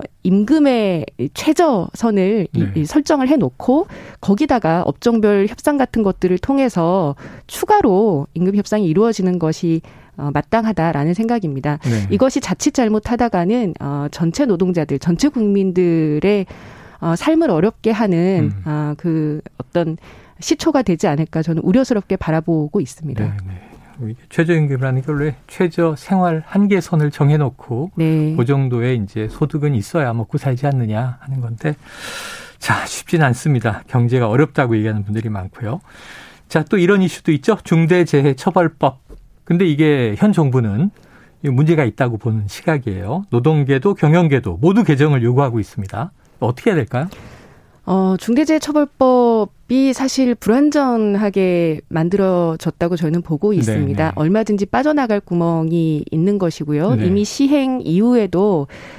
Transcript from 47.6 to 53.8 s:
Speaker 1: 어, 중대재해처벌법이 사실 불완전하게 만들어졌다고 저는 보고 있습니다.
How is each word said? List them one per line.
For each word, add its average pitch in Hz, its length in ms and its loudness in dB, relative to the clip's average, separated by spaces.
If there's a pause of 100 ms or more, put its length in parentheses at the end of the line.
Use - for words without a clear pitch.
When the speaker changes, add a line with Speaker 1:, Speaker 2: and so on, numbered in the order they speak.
Speaker 1:
어, 190 300 2
중대재해처벌법이 262 1800 2
사실 262 400 0
불완전하게 208 1500 2
만들어졌다고 170 1080 0
저는 165 260 0
보고 170 320 -2
있습니다. 110 500 0